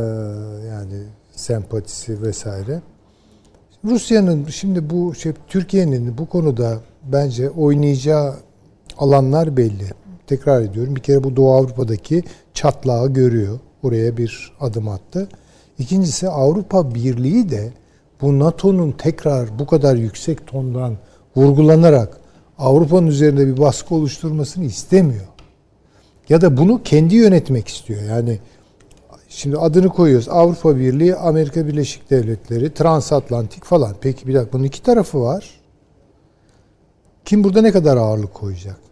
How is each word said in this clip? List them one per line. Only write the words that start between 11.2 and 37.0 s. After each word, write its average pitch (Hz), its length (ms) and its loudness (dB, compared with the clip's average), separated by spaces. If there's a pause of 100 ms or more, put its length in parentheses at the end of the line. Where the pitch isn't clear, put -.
bu 135 120 -4
Doğu 131 180 4
Avrupa'daki 123 680 -2 (300)
çatlağı 131 600 -2
görüyor. 117 460 0 (240)
Oraya 117 340 -2
bir - 420 -8
adım 110 280 -6
attı. 139 400 -8 (520)
İkincisi 180 500 -2
Avrupa 156 680 0
Birliği 131 540 0
de 110 200 -6 (520)
bu 139 180 2
nato'nun 170 520 2
tekrar 131 680 -4
bu 143 60 -4
kadar 139 300 2
yüksek 117 520 -6
tondan 127 500 -6 (380)
vurgulanarak 147 840 6 (400)
Avrupa'nın 156 500 4
üzerinde 143 400 4
bir 131 140 0
baskı 147 340 0
oluşturmasını 156 680 -4
istemiyor. 123 600 0 (1040)
Ya 165 120 4
da 156 160 4
bunu 196 260 2
kendi 160 320 4
yönetmek 185 520 4
istiyor. - 340 -10
Yani 113 380 -4 (880)
şimdi 143 280 -8
adını 165 320 4
koyuyoruz. 135 400 2
Avrupa 170 480 2
Birliği, 139 380 2
Amerika 160 520 -2
Birleşik 147 420 -6
Devletleri, 117 640 -2
transatlantik 139 920 -2
falan. 123 380 0
Peki 135 260 -6
bir 131 60 -4
dakika 123 240 0
bunun 127 60 -2
iki 139 200 -6
tarafı 214 380 0
var. 143 280 -4 (1800)